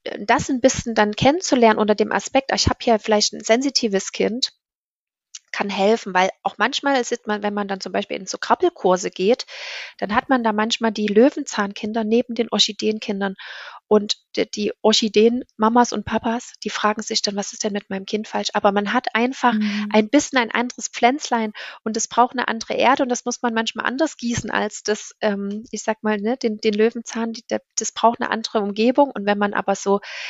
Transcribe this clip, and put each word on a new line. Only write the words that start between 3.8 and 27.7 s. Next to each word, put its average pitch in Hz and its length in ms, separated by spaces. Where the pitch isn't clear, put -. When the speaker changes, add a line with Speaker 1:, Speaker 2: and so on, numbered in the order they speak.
Speaker 1:
Kind, 208 420
kann 202 180
helfen, 196 440
weil 185 180
auch - 140
manchmal 247 480
sieht - 220
man, 208 140
wenn 208 120
man 202 160
dann 196 100
zum 185 140
Beispiel 196 240
in 190 80
so - 120
Krabbelkurse 185 720
geht, 190 360
dann 202 140
hat 247 140
man 254 160
da 220 80
manchmal 220 400
die 208 160
Löwenzahnkinder 220 960
neben 226 320
den 233 160
Orchideenkindern 208 840
und 208 300
die, 214 140
die - 320
Orchideen-Mamas 226 1120
und 214 120
Papas, 226 480
die 214 60
fragen 214 340
sich - 180
dann, 202 140
„Was 196 180
ist - 100
denn 208 100
mit 202 160
meinem 196 160
Kind 214 220
falsch?“ 208 260
Aber 208 180
man 202 220
hat - 200
einfach 240 400
Speaker 2:
Mhm. 208 400
Speaker 1:
ein 214 160
bisschen 285 300
ein 226 120
anderes 240 360
Pflänzlein 233 680
und 220 120
es 226 120
braucht 240 260
eine 254 140
andere - 260
Erde 277 300
und 254 60
das 240 160
muss 240 160
man 240 120
manchmal 226 320
anders 285 320
gießen 233 320
als 208 340
das, - 380
ähm, 202 500
ich 214 120
sag 214 200
mal, 214 140
ne, 214 200
den, 220 200
den 220 160
Löwenzahn, 226 600
die, 226 140
der, 214 140